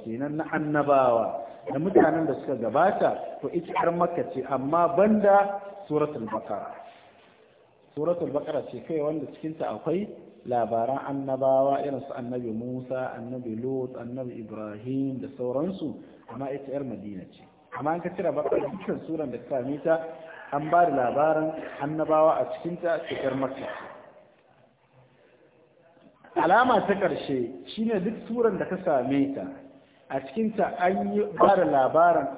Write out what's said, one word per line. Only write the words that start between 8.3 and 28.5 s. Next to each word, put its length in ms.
Baqara 380
ce 140
kai 160
wanda 340
cikinta 360
akwai 380
labaran 640
annabawa 720
irin 200
su 120
annabi 380
Musa, 640
annabi 400
Lut, 400
annabi 440
Ibrahim 800
da 80
sauransu, 580
amma 220
ita 200
yar 120
Madina 480
ce. 100
Amma 180
in 60
ka 140
cire 160
Baqara, 380
dukkan 380
suran 240
da 60
ka 240
same 200
ta, 180
an 180
ba 160
da 60
labarin 640
annabawa 600
a 100
cikinta, 480
ta 240
yar 120
Makka 200
ce. 340
Alama 520
ta 80
ƙarshe 800
shine 240
duk 140
suran 300